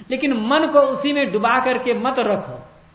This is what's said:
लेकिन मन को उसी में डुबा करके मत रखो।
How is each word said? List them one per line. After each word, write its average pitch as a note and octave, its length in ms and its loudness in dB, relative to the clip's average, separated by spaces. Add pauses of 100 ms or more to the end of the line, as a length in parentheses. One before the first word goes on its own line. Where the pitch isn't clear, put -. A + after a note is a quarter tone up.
(100)
लेकिन C4+ 220 -2
मन B3+ 340 2
को D4 140 4
उसी C#4 320 0
में C#4 200 0
डुबा A3+ 280 2
करके B3+ 340 -2
मत B3+ 240 -2
रखो। G#3 460 -4 (300)